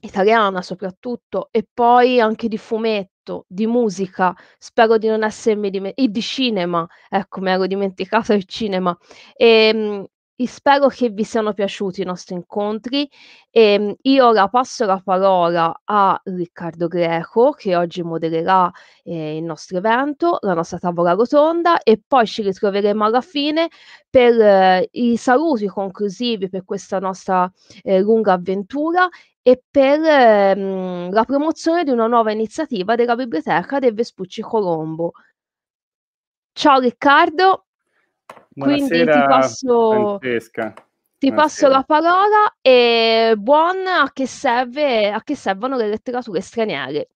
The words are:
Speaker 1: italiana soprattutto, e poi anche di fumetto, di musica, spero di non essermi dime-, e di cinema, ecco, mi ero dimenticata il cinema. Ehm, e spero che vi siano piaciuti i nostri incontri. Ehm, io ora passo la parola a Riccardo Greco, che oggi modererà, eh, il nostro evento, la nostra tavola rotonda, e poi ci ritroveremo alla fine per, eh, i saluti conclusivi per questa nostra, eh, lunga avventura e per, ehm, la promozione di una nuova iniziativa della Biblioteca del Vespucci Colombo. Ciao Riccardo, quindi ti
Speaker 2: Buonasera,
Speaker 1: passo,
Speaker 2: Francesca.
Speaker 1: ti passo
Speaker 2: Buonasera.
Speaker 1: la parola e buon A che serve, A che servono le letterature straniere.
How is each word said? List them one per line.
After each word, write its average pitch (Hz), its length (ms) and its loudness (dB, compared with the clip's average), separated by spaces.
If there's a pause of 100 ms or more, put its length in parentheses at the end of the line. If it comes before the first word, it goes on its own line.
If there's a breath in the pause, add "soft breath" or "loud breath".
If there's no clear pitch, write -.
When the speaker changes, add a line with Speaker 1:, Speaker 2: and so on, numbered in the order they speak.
Speaker 1:
italiana 202 560 0
soprattutto, - 880 -10
e 214 220 -4
poi 247 480 2
anche 220 280 -2
di 214 100 -6
fumetto, 214 920 -8
di 196 180 -4
musica, 196 680 -2 (240 soft breath)
spero 226 400 2
di 220 100 -2
non 220 160 0
essermi 208 460 -2
dime-, 190 240 -8
e 262 140 0
di 208 140 -4
cinema, 175 640 -2 (220 soft breath)
ecco, 196 320 -6
mi 185 100 -4
ero 185 160 0
dimenticata 196 680 -2
il 196 100 -2
cinema. 185 520 -4 (380 loud breath)
Ehm, 220 720 2 (320)
e 254 80 -4
spero 277 420 2
che 240 200 -2
vi 208 160 -4
siano 214 300 -4
piaciuti 196 480 -6
i - 20 -4
nostri 180 300 -10
incontri. 220 760 -6 (420 soft breath)
Ehm, 208 520 2
io 269 260 4
ora 202 200 4
passo 247 360 -2
la 190 180 0
parola 175 800 0
a 196 420 2
Riccardo 170 640 -8
Greco, 170 640 0
che 190 220 -4
oggi 175 280 -2
modererà, 170 680 0 (320 soft breath)
eh, 160 360 -8
il 160 60 -8
nostro 165 340 -8
evento, 277 640 -2
la 196 100 -2
nostra 170 260 -4
tavola 175 340 0
rotonda, 320 680 2
e 220 240 2
poi 240 200 2
ci - 160 -8
ritroveremo 202 600 -2
alla 226 200 0
fine 302 480 -4 (400 loud breath)
per, 240 280 4
eh, 190 540 4
i 233 240 0
saluti 262 520 0
conclusivi 196 840 -6
per 190 160 -10
questa 202 320 -8
nostra, 185 520 -2 (320 soft breath)
eh, 190 180 2
lunga 208 340 2
avventura 269 760 -2 (380 loud breath)
e 254 240 4
per, 277 320 2
ehm, 196 1120 2
la 220 100 2
promozione 320 600 -2
di 277 60 -4
una 233 180 0
nuova 226 240 2
iniziativa 220 640 -4
della 233 180 0
Biblioteca 240 640 -4
del 247 160 0
Vespucci 202 480 -8
Colombo. 165 720 -4 (1400 soft breath)
Ciao 269 280 4
Riccardo, 311 840 2 (840)
quindi 277 360 -2
ti 247 160 2
Speaker 2:
Buonasera, 147 220 4
Speaker 1:
passo, 226 920 0
Speaker 2:
Francesca. 117 560 -6 (440)
Speaker 1:
ti 269 140 0
passo 302 360 2
Speaker 2:
Buonasera. - 0 -
Speaker 1:
la 269 160 2
parola 381 760 2
e 226 800 4
buon 330 480 0
A 320 260 0
che 262 140 -6
serve, 247 840 -2
A 214 100 -8
che 285 140 -6
servono 226 400 -6
le 226 100 -2
letterature 220 540 -6
straniere. 151 760 -6